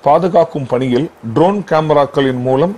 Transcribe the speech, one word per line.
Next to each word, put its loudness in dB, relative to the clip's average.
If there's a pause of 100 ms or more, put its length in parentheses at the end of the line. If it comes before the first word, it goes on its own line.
பாதுகாக்கும் 0
பணியில் 0 (240)
drone 2
கேமராக்களின் 0
மூலம் 0